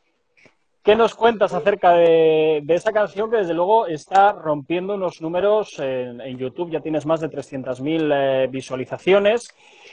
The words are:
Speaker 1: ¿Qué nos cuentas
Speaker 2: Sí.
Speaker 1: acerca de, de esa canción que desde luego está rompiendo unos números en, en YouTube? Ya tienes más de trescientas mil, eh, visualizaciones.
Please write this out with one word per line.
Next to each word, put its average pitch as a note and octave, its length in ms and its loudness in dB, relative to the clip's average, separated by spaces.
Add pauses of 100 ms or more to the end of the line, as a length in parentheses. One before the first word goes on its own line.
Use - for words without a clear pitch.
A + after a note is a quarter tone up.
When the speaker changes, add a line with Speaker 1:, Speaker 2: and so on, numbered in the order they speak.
(840)
Speaker 1:
¿Qué G#3 140 4
nos A3+ 180 2
cuentas G#3+ 360 0
Speaker 2:
Sí. F3 80 -6
Speaker 1:
acerca F#3 340 2
de, D#3+ 720 4
de D#3 100 0
esa F#3+ 180 -2
canción G#3 380 -2
que A#3 60 0
desde F3 180 -2
luego G3 320 0
está F#3+ 460 2
rompiendo E3 600 -4
unos F#3 260 -6
números F#3+ 580 -2
en, B2+ 420 -6
en B2+ 180 -12
YouTube? C3 320 -8
Ya D#3 100 -4
tienes D#3 240 -4
más D#3+ 160 0
de D#3+ 80 -6
trescientas B2+ 520 -10
mil, D#3 300 -2
eh, C3+ 400 0
visualizaciones. F3 960 -2 (440)